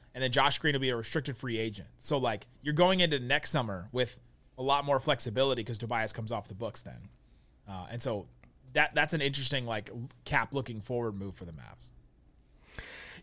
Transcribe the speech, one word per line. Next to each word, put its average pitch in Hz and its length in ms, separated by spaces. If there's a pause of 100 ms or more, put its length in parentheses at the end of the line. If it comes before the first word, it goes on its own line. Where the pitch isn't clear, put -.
(140)
and 127 100
then 127 80
Josh 135 280
Green 151 140
will 139 60
be 131 100
a 123 60
restricted 123 420
free 120 200
agent. 107 300 (100)
So, - 200
like, 117 300 (140)
you're 147 120
going 180 280
into 151 180
next 131 320
summer 107 400
with 123 280 (380)
a 127 60
lot 139 220
more 139 160
flexibility 127 640
'cause 113 120
Tobias 113 360
comes 110 180
off 107 160
the - 80
books 104 260
then. 60 280 (580)
Uh, 95 240
and 120 100
so 107 260 (460)
that, 151 220
that's 151 180
an 160 80
interesting, 139 440
like, 110 240 (340)
cap 139 300
looking 123 280
forward 117 340
move 98 200
for - 100
the 85 80
Mavs. 60 360 (1300)